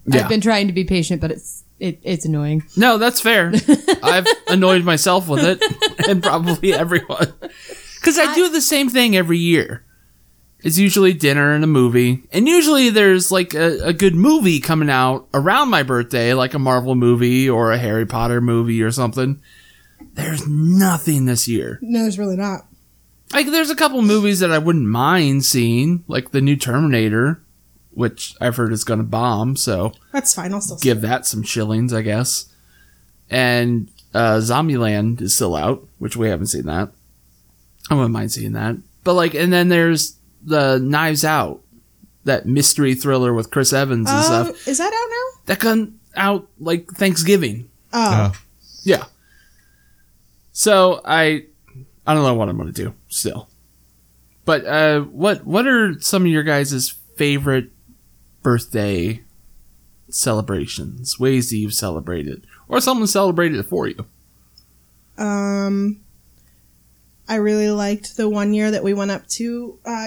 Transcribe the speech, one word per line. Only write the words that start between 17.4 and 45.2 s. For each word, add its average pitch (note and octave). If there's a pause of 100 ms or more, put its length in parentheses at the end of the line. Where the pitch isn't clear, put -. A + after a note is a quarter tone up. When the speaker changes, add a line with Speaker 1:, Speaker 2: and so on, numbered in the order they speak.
Speaker 1:
or A2+
a A#2
Harry A2+
Potter A#2+
movie A#2
or A2
something. B2+ (720)
There's D3+
nothing D#3+
this A#2+
year. G2
Speaker 3:
No, A#3
there's G#3+
really G3
not. G3 (720)
Speaker 1:
Like, C4
there's D#4+
a D#4+
couple C4+
movies G#3
that F3
I D#3+
wouldn't D#3+
mind C#3
seeing, C3
like -
the C#3
new C#3
Terminator, B2+ (480)
which -
I've A#2+
heard A2+
is A2
gonna A2
bomb, A2+
so G2+ (200)
Speaker 3:
That's C4+
fine, F3+
I'll G3+
still -
see C3
Speaker 1:
give A2+
Speaker 3:
it. -
Speaker 1:
that A#2+
some G#2+
shillings, A2
I A2
guess. A2 (840)
And, A#2+ (240)
uh, A2
Zombieland A#2
is -
still F2
out, G2+ (120)
which -
we A2+
haven't F#2
seen C#2
that. E2+ (1000)
I D3+
wouldn't A#2+
mind A2
seeing G#2+
that. G#2+ (260)
But, F3+
like, E3
and F3
then F3
there's E3 (300)
the C#3
Knives D3
Out, C#3 (600)
that -
mystery C#3
thriller B2+
with A2+
Chris C3+
Evans C3+
and -
Speaker 3:
Oh, D4+
Speaker 1:
stuff. E4+
Speaker 3:
is C#4
that F4+
out A#4
now? B4+